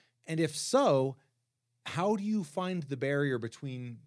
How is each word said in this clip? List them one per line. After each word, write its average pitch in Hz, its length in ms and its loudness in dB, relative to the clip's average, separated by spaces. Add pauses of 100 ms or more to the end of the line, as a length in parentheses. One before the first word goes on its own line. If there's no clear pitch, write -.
(260)
And 160 140 -2
if 151 160 0
so, 143 600 4 (720)
how 202 300 0
do 202 80 -4
you 214 200 0
find 180 400 -4
the 139 120 -6
barrier 139 420 0
between 120 680 -10